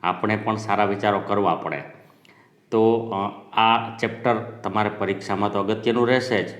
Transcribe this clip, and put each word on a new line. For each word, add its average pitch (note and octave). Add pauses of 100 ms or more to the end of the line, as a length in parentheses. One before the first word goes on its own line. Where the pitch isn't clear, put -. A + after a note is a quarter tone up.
આપણે G2
પણ G#2+
સારા G#2
વિચારો G2+
કરવા G2
પડે. D#2 (880)
તો, A2+
અ, G#2 (280)
આ A2+
ચેપ્ટર A#2 (280)
તમારે G#2
પરીક્ષામાં G2+
તો G2+
અગત્યનું A2+
રહેશે B2
જ. F2 (100)